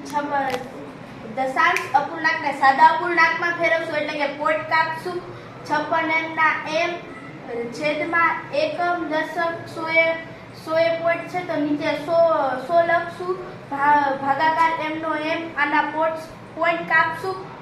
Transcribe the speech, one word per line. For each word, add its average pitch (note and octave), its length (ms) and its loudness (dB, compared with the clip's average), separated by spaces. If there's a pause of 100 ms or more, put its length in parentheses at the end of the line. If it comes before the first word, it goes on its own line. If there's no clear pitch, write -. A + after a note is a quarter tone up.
છપ-, - 640 -2 (680)
દશાંશ E4 420 2 (160)
અપૂર્ણાંકને D#4+ 580 2
સાદા C#4 320 6
અપૂર્ણાંકમાં E4+ 680 4
ફેરવશું, E4 440 0
એટલે D4 300 -2
કે D4 60 -2
પોઇન્ટ D#4 300 0
કાપશું. E4 580 0 (440)
છપ્પન D#4 460 0
એમ D#4+ 240 -2
ના D#4 340 0
એમ E4+ 220 0 (840)
છેદમાં D#4+ 800 0
એકમ, E4 540 0
દશક, E4 580 -2
સો E4 220 -8
એ, E4 240 4 (520)
સો D#4+ 140 0
એ E4 100 4
પોઇન્ટ E4 400 0
છે F4+ 180 -6
તો D#4+ 100 -4
નીચે D4 360 0
સો, E4 420 4 (260)
સો E4+ 220 2
લખશું. E4+ 720 -2 (160)
ભા-, C#4 520 2
ભાગાકાર D#4+ 720 2
એમ D#4+ 60 -6
નો D#4+ 160 -2
એમ, D#4+ 440 -4
આના D4 240 2
પોઇન્ટ, D#4 340 0 (400)
પોઇન્ટ E4+ 240 2
કાપશું. E4 800 0